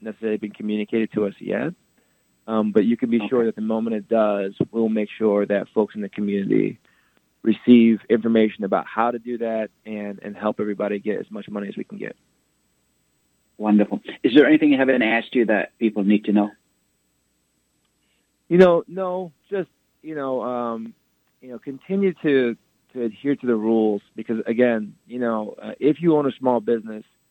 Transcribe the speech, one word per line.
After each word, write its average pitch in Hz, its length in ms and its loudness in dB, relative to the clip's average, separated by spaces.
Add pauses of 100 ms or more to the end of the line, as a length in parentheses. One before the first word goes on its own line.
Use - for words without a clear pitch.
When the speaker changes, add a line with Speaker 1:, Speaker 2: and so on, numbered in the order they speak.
Speaker 1:
necessarily 107 340 -6
been 104 140 -6
communicated 107 600 -4
to 104 140 0
us 101 120 -6
yet, 104 340 -6 (760)
um, 107 260 0
but 104 120 4
you 117 120 2
can 120 120 -4
be 117 100 2
Speaker 2:
Okay. 104 100 -2
Speaker 1:
sure 120 180 2
that 110 80 -2
the 107 80 -8
moment 113 340 -2
it 104 120 -8
does, 101 460 0 (160)
we'll 113 180 0
make 110 280 -2
sure 101 300 2
that 101 280 -2
folks 107 200 0
in 107 60 -10
the 101 80 -8
community 101 720 -2 (600)
receive 113 580 6 (100)
information 110 540 2
about 95 220 -2
how 117 240 -2
to 120 80 -6
do 117 200 -10
that 113 320 -4 (160)
and, 104 360 -10
and 101 140 -12
help 107 240 -4
everybody 104 380 -4
get 101 200 -6
as 92 120 -12
much 104 180 -14
money 101 200 -8
as 104 80 -12
we 107 80 -8
can 104 140 -18
get. - 180 -12 (1400)
Speaker 2:
Wonderful. 104 420 2 (220)
Is 117 120 0
there 139 120 8
anything 151 280 4
I 131 40 0
haven't 131 240 2
asked 113 320 -2
you 120 120 4
that 104 320 -2
people 107 240 0
need 101 220 2
to 107 80 -2
know? 104 180 2 (2000)
Speaker 1:
You 170 100 2
know, 175 300 8
no, 180 440 -8 (160)
just, 190 200 -6 (340)
you 156 120 -12
know, 135 280 -4
um, 117 520 -6 (460)
you 127 100 -20
know, 120 80 -14
continue 185 540 -2 (100)
to, 131 340 2 (360)
to 127 120 -6
adhere 120 300 -4
to 131 120 -10
the 123 80 2
rules 110 480 0 (120)
because, 113 320 -6
again, 113 480 0 (120)
you 120 120 -14
know, 110 420 -4
uh, 107 200 -14
if 147 220 2
you 165 140 4
own 147 100 0
a 131 120 -2
small 123 220 0
business, 110 440 -6 (260)